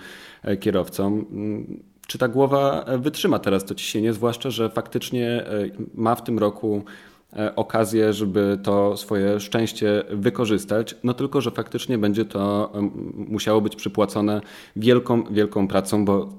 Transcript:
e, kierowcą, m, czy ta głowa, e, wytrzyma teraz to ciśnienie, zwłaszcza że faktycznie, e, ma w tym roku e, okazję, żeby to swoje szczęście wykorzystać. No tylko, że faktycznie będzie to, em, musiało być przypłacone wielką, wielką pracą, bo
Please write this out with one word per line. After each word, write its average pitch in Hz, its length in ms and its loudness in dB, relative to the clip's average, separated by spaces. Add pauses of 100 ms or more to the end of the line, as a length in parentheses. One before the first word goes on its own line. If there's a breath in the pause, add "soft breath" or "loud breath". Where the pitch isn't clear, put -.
(440 loud breath)
e, 98 140 0
kierowcą, 98 500 0
m, 104 720 -4 (260)
czy - 100 -10
ta 127 100 2
głowa, 139 560 2
e, 131 140 -2
wytrzyma 147 420 2
teraz 98 260 2
to 101 100 -6
ciśnienie, 110 380 0
zwłaszcza 117 360 -2
że 113 200 0
faktycznie, 120 580 -2
e, 120 180 -2 (480)
ma 113 220 2
w - 80 -14
tym 113 160 -2
roku 104 440 0 (540 loud breath)
e, 107 180 -4
okazję, 110 580 2
żeby 101 500 2
to 101 340 2
swoje 101 420 0
szczęście 104 720 0
wykorzystać. 104 920 0
No 123 100 0
tylko, 139 280 -2
że 117 100 -2
faktycznie 120 460 -4
będzie 104 280 2
to, 101 480 0
em, 101 180 -2 (380)
musiało 107 320 2
być 104 140 -2
przypłacone 104 680 0 (340 loud breath)
wielką, 120 560 4
wielką 104 360 2
pracą, 101 380 2
bo 98 340 2